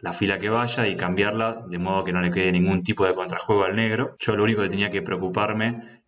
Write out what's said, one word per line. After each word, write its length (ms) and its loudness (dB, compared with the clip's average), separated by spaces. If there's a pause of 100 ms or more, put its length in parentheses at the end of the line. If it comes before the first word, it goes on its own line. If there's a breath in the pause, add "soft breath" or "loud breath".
la 120 -6
fila 260 0
que 100 -2
vaya 380 0
y 80 -2
cambiarla 720 0
de 100 -6
modo 260 0
que 80 -4
no 80 0
le 120 2
quede 200 2
ningún 300 4
tipo 240 0
de 80 2
contrajuego 500 0
al 120 0
negro. 420 0
Yo 180 0
lo 80 4
único 200 2
que 60 0
tenía 200 0
que 140 -2
preocuparme 1040 -2